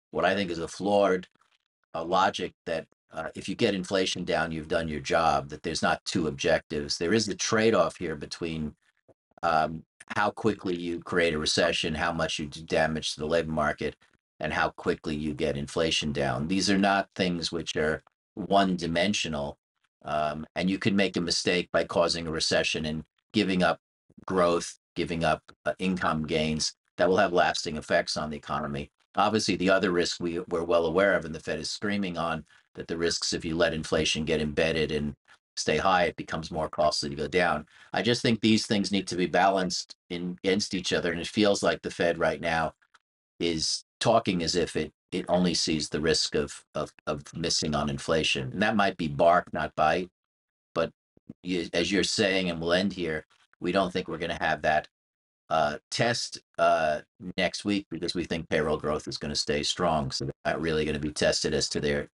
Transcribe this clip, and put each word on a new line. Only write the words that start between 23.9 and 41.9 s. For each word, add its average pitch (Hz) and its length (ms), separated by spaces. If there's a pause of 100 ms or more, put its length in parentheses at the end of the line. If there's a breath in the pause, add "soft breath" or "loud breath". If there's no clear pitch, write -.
growth, 87 540 (160)
giving 82 280
up, 78 180 (240)
uh, 80 140
income 87 480
gains 78 480 (220)
that 87 100
will 92 100
have 95 160
lasting 80 440
effects 85 400
on 78 120
the 76 80
economy. 71 540 (240)
Obviously, 104 400
the 90 140
other 95 220
risk 87 280
we, 85 220
we're 85 220
well 85 220
aware 92 300
of, 82 80
and 78 100
the 78 60
Fed 80 180
is 78 140
screaming 101 460
on, 82 280 (300 soft breath)
that 82 120
the 82 100
risks, - 360
if 80 100
you 80 120
let 82 180
inflation 78 500
get 78 160
embedded 78 520
and 73 240 (400 soft breath)
stay - 220
high, 90 260
it 80 120
becomes 80 360
more 78 180
costly 76 400
to 69 60
go 73 120
down. 80 380 (260 loud breath)
I 95 120
just 117 180
think 117 180
these 110 280
things 101 240
need 95 160
to 87 80
be 90 100
balanced 92 720 (160)
in, 90 320
against 95 320
each 90 180
other, 82 180
and 85 80
it 85 60
feels 101 380
like 85 180
the - 80
Fed 85 300